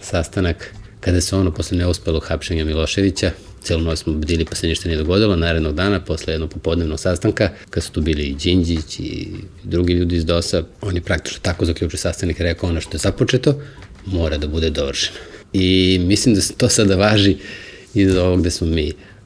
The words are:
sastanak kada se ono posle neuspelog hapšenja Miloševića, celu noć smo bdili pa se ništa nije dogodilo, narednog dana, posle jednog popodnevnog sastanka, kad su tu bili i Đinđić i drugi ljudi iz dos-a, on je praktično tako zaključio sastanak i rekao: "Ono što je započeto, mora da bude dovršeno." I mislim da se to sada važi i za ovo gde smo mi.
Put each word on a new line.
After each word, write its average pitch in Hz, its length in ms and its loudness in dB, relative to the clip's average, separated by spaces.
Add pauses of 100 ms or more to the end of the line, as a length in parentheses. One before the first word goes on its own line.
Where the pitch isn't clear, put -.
sastanak - 760 -2 (260)
kada 87 200 2
se - 160 -2
ono 92 180 2
posle 90 240 -4
neuspelog 85 500 -2
hapšenja 80 360 -4
Miloševića, 82 640 0 (320)
celu 82 180 -2
noć 82 180 0
smo 80 140 -4
bdili 78 320 0
pa - 100 -8
se - 120 -4
ništa 82 220 -2
nije 78 100 -2
dogodilo, 92 380 2
narednog 82 380 0
dana, 92 260 0
posle - 340 -4
jednog 78 160 -4
popodnevnog 82 500 -2
sastanka, 95 500 2 (200)
kad - 140 -2
su - 80 -12
tu 82 80 -2
bili 76 220 0
i 69 120 -4
Đinđić 82 680 0
i - 260 -8 (380)
drugi 87 280 0
ljudi 87 240 2
iz 82 80 0
dos-a, 82 380 0 (180)
on 95 140 -4
je 87 60 -2
praktično - 420 -6
tako 90 220 -2
zaključio 82 340 -2
sastanak 87 420 -4
i - 20 0
rekao: 87 260 -2
"Ono 82 120 -2
što - 160 -10
je - 20 -4
započeto, - 640 0 (460)
mora 85 320 0
da 73 80 -4
bude 80 240 0
dovršeno." 71 460 -4 (360)
I 92 520 4
mislim 104 300 4
da 95 60 4
se - 140 -2
to 123 140 2
sada 98 280 4
važi 101 400 6 (580)
i 98 120 4
za 92 180 4
ovo 92 120 4
gde 87 140 2
smo 85 160 -2
mi. 78 260 0 (340)